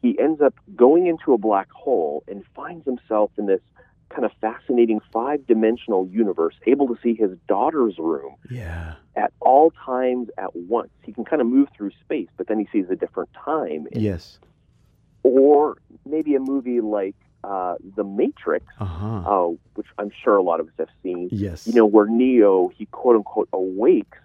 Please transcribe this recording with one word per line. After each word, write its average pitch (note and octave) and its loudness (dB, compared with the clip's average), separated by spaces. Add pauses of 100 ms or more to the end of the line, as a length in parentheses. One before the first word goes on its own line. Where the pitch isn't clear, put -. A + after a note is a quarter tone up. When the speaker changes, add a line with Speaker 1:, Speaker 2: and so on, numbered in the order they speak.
Speaker 1:
he A#2 0
ends D3 0
up C#3 2 (200)
going D3 6
into D#3+ 0
a A2+ 2
black G2+ 0
hole E2 -4
and G2+ -16 (100)
finds E3 -14
himself A2 -2
in G#2+ -6
this F#2+ 0 (480)
kind C3 -6
of G#2 -4 (100)
fascinating A2+ 0 (120)
five-dimensional A#2 -2
universe, F#2 -2 (140)
able C#3 2
to A#2+ -4
see A#2+ 0
his G#2+ -2 (160)
daughter's A#2+ -2
room C#2 -6 (120)
Speaker 2:
Yeah. E2+ -12 (220)
Speaker 1:
at G#2 -4
all C#3+ 6 (120)
times B2+ -4 (100)
at G2 -10
once. F#2 -4 (120)
He A2 -18
can A2+ -10
kind - -2
of A#2 0
move C3+ 2
through G2+ -8 (140)
space, - -6
but F#2 -10
then A2 -2
he G2+ -6
sees F#2+ -2
a F#2 -2
different - -8
time. F#2+ -8
Speaker 2:
Yes. G#2 -6 (880)
Speaker 1:
Or C3+ 6 (300)
maybe D3+ -2
a C3 2
movie B2+ -4
like, G#2 -4 (260)
uh, F#2 -6 (220)
The G#2 -4
Matrix, G2+ -4 (140)
Speaker 2:
Uh-huh. G2+ -8 (100)
Speaker 1:
uh, F2+ 0 (200)
which - -14 (100)
I'm G#2 -8 (120)
sure G#2+ 4
a F#2+ 4
lot E2 0
of D#2+ -8
us - -20
have D#2+ -6 (140)
seen. F2+ -8
Speaker 2:
Yes. G2 -8
Speaker 1:
You A2+ -4
know, A2+ 6
where G#2 6
Neo, A2 4
he - -12
quote-unquote - 0
awakes G2 0